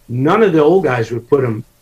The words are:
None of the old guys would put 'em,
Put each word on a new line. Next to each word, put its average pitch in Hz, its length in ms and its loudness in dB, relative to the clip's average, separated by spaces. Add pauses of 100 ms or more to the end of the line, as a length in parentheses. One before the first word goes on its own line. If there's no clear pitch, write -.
None 151 360 0
of 185 100 2
the 160 80 2
old 170 240 2
guys 120 260 -4
would 117 160 -10
put 139 160 0
'em, 113 220 -6 (160)